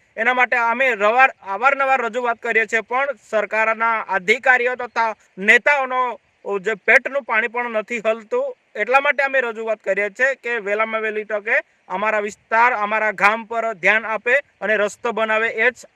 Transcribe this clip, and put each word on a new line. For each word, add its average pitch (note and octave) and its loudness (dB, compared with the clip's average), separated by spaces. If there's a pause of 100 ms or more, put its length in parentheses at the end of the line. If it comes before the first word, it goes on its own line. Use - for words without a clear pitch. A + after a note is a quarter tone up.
(180)
એના A#3+ 0
માટે B3 2
અમે A#3+ 0
રવાર-, A#3 4 (120)
અવારનવાર C4+ 0
રજૂઆત A#3 -4
કરીએ A3+ -2
છીએ, A3 -2
પણ B3+ -4 (220)
સરકારના A3 -2
અધિકારીઓ A#3+ 0
તથા A#3 -4 (220)
નેતાઓનો B3+ 2 (400)
જે G3+ -4
પેટનું B3+ 2
પાણી A3+ 0
પણ A#3+ -6
નથી A3 -4
હલતું. A#3 -4 (200)
એટલા A3+ 2
માટે C#4+ 2
અમે C4+ 0
રજૂઆત A3 -4
કરીએ G3+ -2
છીએ B3+ -2
કે A#3+ -6
વહેલામાં A3 -2
વહેલી G#3+ -6
તકે G#3+ -4 (300)
અમારા G#3+ -2
વિસ્તાર, A3 0
અમારા G#3+ -2
ગામ G#3 2
પર A3+ -4
ધ્યાન G3+ 0
આપે A3 -2 (260)
અને G3+ 0
રસ્તો G#3 -2
બનાવે, A3 0
એ A3+ 0
જ - -20 (220)